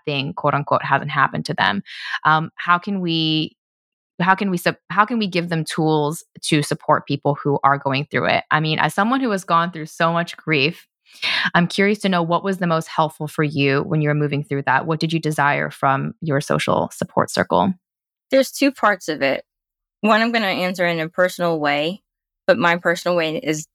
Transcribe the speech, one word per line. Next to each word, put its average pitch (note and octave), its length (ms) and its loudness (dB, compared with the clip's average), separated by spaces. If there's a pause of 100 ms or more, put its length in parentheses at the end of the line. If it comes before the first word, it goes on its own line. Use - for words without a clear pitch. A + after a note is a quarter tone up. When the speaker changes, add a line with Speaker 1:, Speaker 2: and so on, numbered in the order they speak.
Speaker 1:
thing, C#3+ 280 -4
quote C#3+ 200 0
unquote, C#3 300 0
hasn't C#3+ 260 0
happened - 360 0
to - 80 -6
them, - 280 0 (420)
um, D#3 320 2
how F3 220 0
can G3 220 -4
we, D#3+ 560 0 (640)
how F#3 140 4
can G3 160 -4
we F3 80 -2
sup-, E3 200 0 (120)
how F#3+ 160 4
can A#3+ 120 -4
we G#3+ 100 0
give F3 220 -2
them D#3+ 140 -2
tools D#3 600 0 (180)
to D3+ 200 2
support - 440 0
people C#3+ 300 0
who C#3+ 280 0
are C#3 140 4
going C#3 320 -2
through - 180 0
it? - 220 2
I D#3 100 2
mean, D#3 200 -2
as D#3 140 2
someone A#3 260 0
who B3+ 120 0
has F#3+ 120 -4
gone E3+ 280 0
through D#3 140 -10
so E3 260 -2
much E3+ 240 -2
grief, D#3 500 -2 (680)
I'm F3 140 4
curious G3+ 320 0
to G3 100 0
know F3+ 120 2
what E3+ 220 -2
was F#3+ 140 -4
the F3+ 100 -2
most D#3+ 200 0
helpful D3+ 400 -2
for - 160 0
you C#3 400 0
when D#3 180 0
you D3 80 0
were D3 40 2
moving D3 300 -2
through C#3 200 -4
that. C3 220 0
What D#3 140 -2
did D#3+ 120 -2
you E3 80 0
desire D3+ 500 0
from C#3 520 -2
your D3 180 0
social - 520 0
support - 380 -2
circle? - 440 2 (560)
Speaker 2:
There's C4 220 2
two C#4 200 0
parts G#3 360 0
of D3+ 140 -2
it. C3+ 220 0 (580)
One, G#3+ 200 4
I'm A#3 100 0
gonna A3+ 160 0
answer F3+ 380 -2
in E3+ 140 0
a D#3+ 80 -4
personal F3 520 0
way, D3 420 -2 (440)
but F3 120 4
my E3+ 180 2
personal F3 400 0
way D#3+ 220 0
is D#3 360 -4